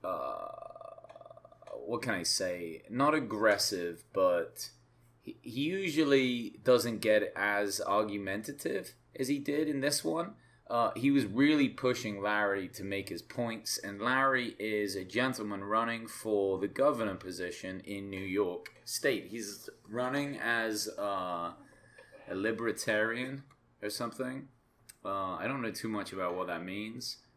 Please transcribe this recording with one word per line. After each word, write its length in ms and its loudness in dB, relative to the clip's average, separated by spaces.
uh, 440 -4
what 160 -4
can 120 -2
I 100 -2
say? 640 -2
Not 240 4
aggressive, 960 2
but 600 2
he, 200 -14
he 200 -6
usually 1000 2
doesn't 380 4
get 340 4
as 460 0
argumentative 1160 -2
as 120 -2
he 100 2
did 300 0
in 100 0
this 240 2
one. 300 -2
Uh, 260 4
he 140 4
was 160 6
really 420 6
pushing 540 -2
Larry 460 2
to 160 -12
make 260 -4
his 140 -6
points, 560 -4
and 200 -8
Larry 600 2
is 360 0
a 80 -4
gentleman 600 -2
running 420 0
for 540 2
the 80 0
governor 480 2
position 720 -8
in 260 -8
New 80 -6
York 500 0
State. 460 0
He's 360 -10
running 480 -2
as, 580 0
uh, 580 -2
a 60 -4
libertarian 1080 0
or 80 -4
something. 580 -6
Uh, 340 -2
I 100 -4
don't 160 -2
know 80 -2
too 180 -6
much 240 -4
about 220 -2
what 100 -2
that 180 -4
means. 540 -8